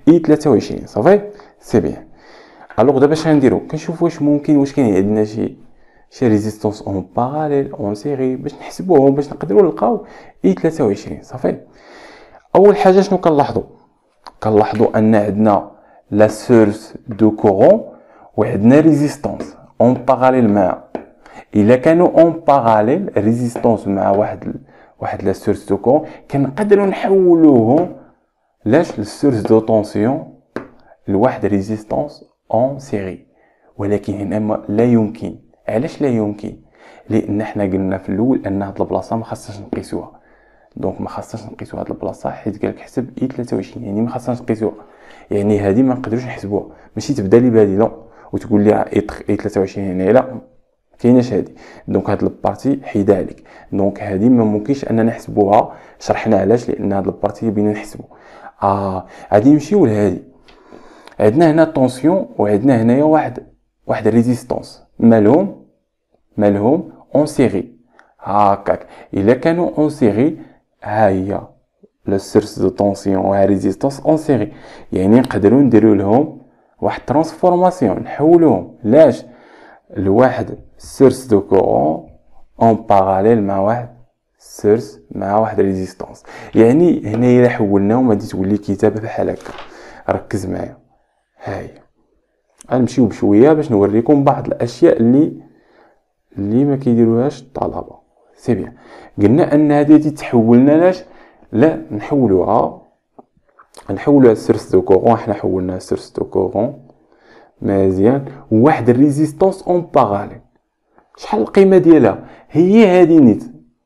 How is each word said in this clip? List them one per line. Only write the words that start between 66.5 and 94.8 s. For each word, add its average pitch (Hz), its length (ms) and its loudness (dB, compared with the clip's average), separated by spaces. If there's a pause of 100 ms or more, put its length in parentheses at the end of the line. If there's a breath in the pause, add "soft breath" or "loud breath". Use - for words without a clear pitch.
اون 147 100 2
سيري. 110 500 -4 (460 soft breath)
هاكاك. 101 640 -2 (260 loud breath)
إلا 98 200 2
كانوا 165 440 -2
اون 151 120 0
سيري، 131 480 0 (460 loud breath)
ها 107 240 0
هي 95 340 -4 (640)
لو 98 120 -2
سورس - 420 -2
دو 95 100 2
طونسيون 98 560 -2
وها 98 200 2
ريزيستونس 101 540 -2
اون 156 180 0
سيري. 117 360 -2 (380 loud breath)
يعني 98 280 2
نقدروا 113 420 2
نديروا 113 340 4
لهم 107 460 0 (400 soft breath)
واحد - 240 -4
ترانسفورماسيون، 160 920 0
نحولوهم 139 840 2
لاش؟ 135 420 4 (720 loud breath)
لواحد 107 600 0 (200)
سورس - 480 0
دو 101 160 2
كورون 101 680 0 (520)
اون 113 120 4
باراليل 101 680 2
مع 98 160 -4
واحد 117 300 -4 (480)
سورس، - 640 -4 (120)
مع 98 260 -4
واحد 107 220 -2
ريزيستونس. 95 640 -4 (320 loud breath)
يعني 139 500 4
هنا 113 220 -2
الا 123 220 4
حولناهم 107 600 0
غادي 107 180 -2
تولي 98 300 -4
كتابه 107 440 -2
بحال 98 280 -6
هكا. - 240 -12 (560 loud breath)
ركز 98 360 -6
معايا. 90 320 -10 (640)
ها 98 160 -10
هي. - 100 -16 (1000)
غنمشيو 127 340 0
بشويه 104 480 2
باش 147 180 -2
نوريكم 110 520 2
بعض 139 240 -2
الاشياء - 500 0